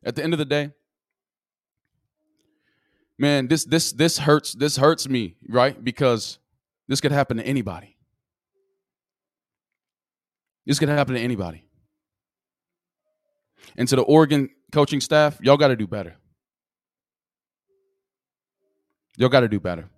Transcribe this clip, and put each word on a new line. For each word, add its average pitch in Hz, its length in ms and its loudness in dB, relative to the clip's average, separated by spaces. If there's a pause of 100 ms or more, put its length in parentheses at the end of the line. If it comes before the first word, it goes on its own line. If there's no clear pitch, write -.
At 120 100 -8
the 143 80 -6
end 160 100 -2
of 160 60 -4
the 151 60 -2
day, 143 260 -2 (2500)
man, 139 300 0
this, 151 180 0
this, 156 280 -2
this 151 240 0
hurts, 147 360 2
this 139 240 -4
hurts 147 300 2
me, 117 280 -4 (120)
right? 123 340 0
Because 120 580 -2 (480)
this 135 120 -2
could 139 120 0
happen 139 260 0
to 113 80 -8
anybody. 110 520 -6 (2750)
This 143 140 -2
could 151 100 0
happen 143 260 0
to 117 60 -2
anybody. 95 440 -6 (2000)
And 120 100 -2
to 135 80 2
the 127 60 2
Oregon 147 480 4 (220)
coaching 147 280 0
staff, 151 420 0
y'all 139 160 4
gotta 139 180 4
do 107 120 -6
better. 90 280 -10 (3000)
Y'all 127 120 2
gotta 123 180 4
do 104 120 -2
better. 85 380 -8